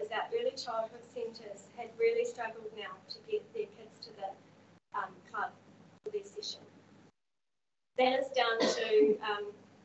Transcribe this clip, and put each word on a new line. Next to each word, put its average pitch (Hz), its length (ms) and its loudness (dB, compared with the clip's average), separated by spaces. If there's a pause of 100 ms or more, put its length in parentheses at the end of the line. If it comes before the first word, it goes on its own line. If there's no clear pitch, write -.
is 214 80 -4
that 208 240 -4
early 247 240 0
childhood 226 560 -4
centres 226 520 -8 (120)
have 233 120 -8 (100)
really 233 260 4
struggled 226 500 -6
now 196 220 -10 (120)
to - 80 -14 (120)
get 214 120 0 (120)
their 208 240 -4
kids 220 240 -18
to 226 160 -14
the, - 800 -12
um, 190 160 -4 (180)
club 208 200 -2 (520)
for 427 60 -8
their 415 140 -2
session. - 380 -10 (1400)
That 262 220 6
is 539 100 -2
down 247 300 4
to, 427 640 6
um, 415 240 -2 (400)